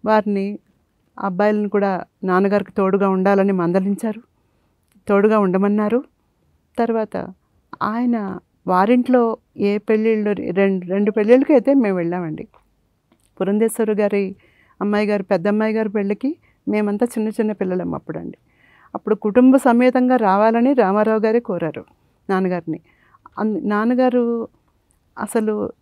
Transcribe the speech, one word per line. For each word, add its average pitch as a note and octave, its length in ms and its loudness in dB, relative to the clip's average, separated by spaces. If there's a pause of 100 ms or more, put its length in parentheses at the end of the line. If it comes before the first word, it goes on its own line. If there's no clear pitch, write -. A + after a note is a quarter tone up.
వారిని G#3 540 -2 (600)
అబ్బాయిలను G#3 500 0
కూడా G3 360 -2 (200)
నాన్నగారికి F#3+ 480 0
తోడుగా G3 360 0
ఉండాలని F#3+ 440 2
మందలించారు, F#3+ 720 -2 (880)
తోడుగా G#3+ 300 4
ఉండమన్నారు. G#3 680 0 (720)
తర్వాత A3+ 380 -2 (680)
ఆయన A3 560 -4 (280)
వారింట్లో A#3 720 2 (200)
ఏ G3+ 220 -2
పెళ్ళిళ్ళు, G#3+ 540 0
రెండు, F#3+ 540 -2
రెండు G3+ 240 0
పెళ్ళిళ్ళకి A#3 420 4
అయితే C4+ 220 4
మేము G#3 220 2
వెళ్ళామండి. E3+ 520 -6 (920)
పురంధేశ్వరి G#3+ 520 -2
గారి G3+ 440 -2 (440)
అమ్మాయి G#3 260 0
గారు, G3+ 160 -2
పెద్ద F#3+ 260 -2
అమ్మాయి G#3+ 260 0
గారి A3 140 -2
పెళ్ళికి G#3 480 -4 (320)
మేమంతా G#3 380 0
చిన్న A3 220 -4
చిన్న G#3+ 240 -2
పిల్లలం F3+ 420 -4
అప్పుడండి. - 440 -12 (560)
అప్పుడు G#3+ 200 -4
కుటుంబ B3 420 4
సమేతంగా B3+ 600 4
రావాలని A3+ 560 2
రామారావు G#3+ 460 2
గారే A3 220 2
కోరారు E3+ 440 -6 (460)
నాన్నగారిని. F3+ 500 -2 (580)
అన్-, G#3+ 300 -4
నాన్నగారు A#3 800 0 (680)
అసలు G#3+ 640 -4